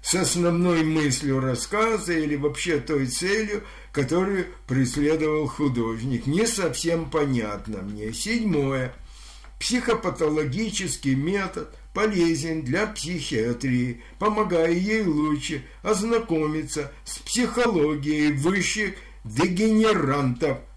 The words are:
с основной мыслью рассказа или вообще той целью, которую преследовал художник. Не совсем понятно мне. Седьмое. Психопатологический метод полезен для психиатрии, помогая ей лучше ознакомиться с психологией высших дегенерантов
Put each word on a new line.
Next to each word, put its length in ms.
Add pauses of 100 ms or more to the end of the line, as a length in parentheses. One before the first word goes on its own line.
с 140
основной 680
мыслью 560
рассказа 720
или 240
вообще 420
той 280
целью, 580 (260)
которую 560 (220)
преследовал 800
художник. 760
Не 200
совсем 640
понятно 720
мне. 300
Седьмое. 800 (680)
Психопатологический 1500
метод 600 (200)
полезен 680
для 260
психиатрии, 1120 (180)
помогая 540
ей 320
лучше 580 (220)
ознакомиться 1040 (140)
с 140
психологией 1120
высших 640 (280)
дегенерантов 1400 (180)